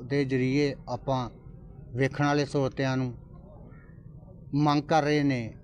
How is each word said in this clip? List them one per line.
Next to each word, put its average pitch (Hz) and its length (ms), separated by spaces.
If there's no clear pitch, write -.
ਦੇ 139 220
ਜ਼ਰੀਏ 131 500
ਆਪਾਂ 123 420
ਵੇਖਣ 135 300
ਵਾਲੇ 143 200
ਸਰੋਤਿਆਂ 135 520
ਨੂੰ 123 200
ਮੰਗ 147 300
ਕਰ 151 200
ਰਹੇ 147 200
ਨੇ 120 300